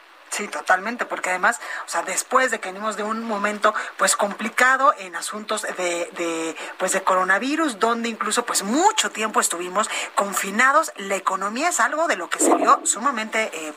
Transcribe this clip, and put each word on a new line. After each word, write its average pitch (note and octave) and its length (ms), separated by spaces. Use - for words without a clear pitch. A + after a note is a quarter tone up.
Sí, G#3 140
totalmente, A3 560
porque - 240
además, F#3 320
o - 20
sea, E3+ 140
después B3+ 500
de A3+ 80
que - 80
venimos G3+ 300
de G#3 60
un A3+ 200
momento, G#3 500
pues, - 220
complicado B3+ 840
en F#3 160
asuntos G#3+ 460
de, F3 500
de, E3 460
pues, F#3 140
de F#3+ 120
coronavirus, A3+ 760
donde A#3 300
incluso, G#3+ 360
pues, - 160
mucho C#4+ 500
tiempo A3 280
estuvimos F#3 500
confinados, A3 840
la G3 180
economía G3+ 540
es E4+ 100
algo D4 300
de G#3 80
lo E3+ 120
que - 100
se - 140
vio C4+ 300
sumamente, A3 680
eh, D#3 240